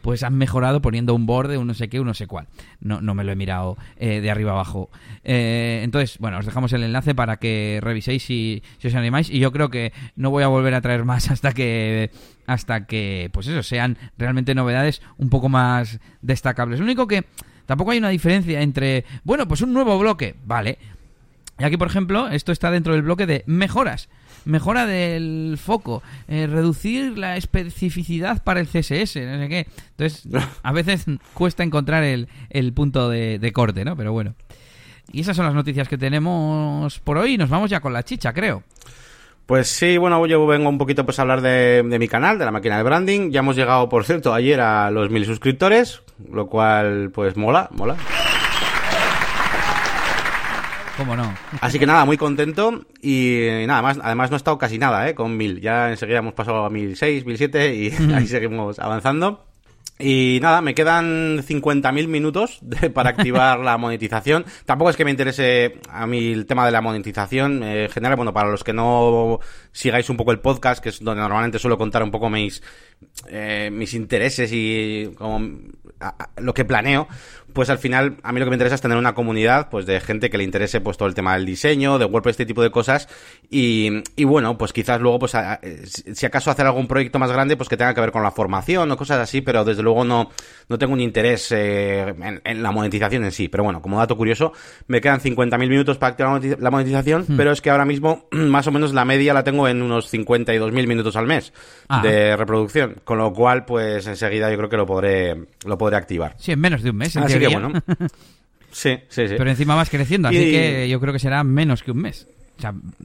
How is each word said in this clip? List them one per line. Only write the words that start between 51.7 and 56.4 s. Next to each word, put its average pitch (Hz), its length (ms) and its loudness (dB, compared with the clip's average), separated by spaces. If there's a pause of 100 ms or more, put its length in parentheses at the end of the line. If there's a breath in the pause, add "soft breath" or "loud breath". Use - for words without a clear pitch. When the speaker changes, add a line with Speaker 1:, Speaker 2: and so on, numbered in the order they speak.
Speaker 2:
que 131 80 2
nada, 156 200 6
muy 147 100 4
contento 151 720 -2 (160)
y, 127 400 2
eh, 113 240 0
nada 127 160 2
más, 139 200 0
además 120 280 0
no 147 60 0
he - 20 -4
estado 151 180 0
casi 113 220 -2
nada, 120 300 2
¿eh? 160 60 -2
Con 113 220 -4
mil. 104 240 -2
Ya 117 300 0
enseguida 113 300 -2
hemos 110 120 -4
pasado 110 320 -2